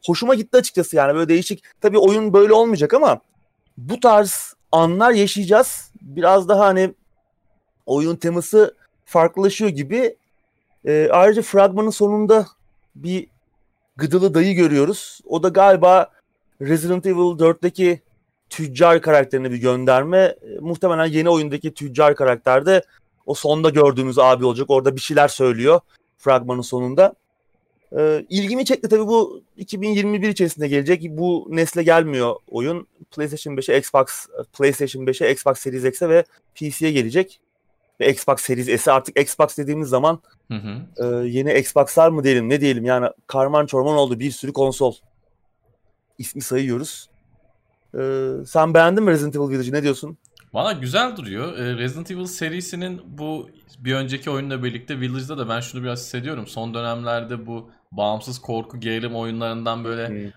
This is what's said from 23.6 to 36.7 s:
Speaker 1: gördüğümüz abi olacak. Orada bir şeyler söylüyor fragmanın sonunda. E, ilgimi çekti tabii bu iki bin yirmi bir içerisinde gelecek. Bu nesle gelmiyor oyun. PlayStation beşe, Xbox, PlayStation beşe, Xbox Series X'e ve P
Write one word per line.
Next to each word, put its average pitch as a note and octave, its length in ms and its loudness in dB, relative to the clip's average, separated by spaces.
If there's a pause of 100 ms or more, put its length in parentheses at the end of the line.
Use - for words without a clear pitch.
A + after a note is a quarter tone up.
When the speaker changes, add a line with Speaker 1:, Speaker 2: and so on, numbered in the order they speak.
Speaker 1:
gördüğümüz C3+ 500 2
abi B2+ 260 4
olacak. B2 240 -2
Orada C3+ 260 2
bir C3 60 -10
şeyler D3 260 2
söylüyor C3 520 2 (380)
fragmanın B2 440 0
sonunda. B2+ 520 0 (840)
E, D3+ 320 0
ilgimi G3+ 360 -4
çekti B3+ 240 -2
tabii G#3+ 180 2
bu A3 340 0 (160)
iki G3 240 -12
bin G#3 80 -4
yirmi G#3 320 -2
bir G#3+ 80 -2
içerisinde E3 380 -4
gelecek. C#3+ 420 -2
Bu E3+ 400 -4
nesle E3 340 -2
gelmiyor D3+ 520 2 (120)
oyun. D3 400 -6 (240)
PlayStation D3 460 -8
beşe, C3+ 200 0
Xbox, C#3 280 2 (520)
PlayStation C3+ 500 -2
beşe, C3 240 0
Xbox C3+ 280 -2
Series B2+ 260 -6
X'e D3 240 -2
ve E3+ 140 4 (320)
P D3+ 160 -8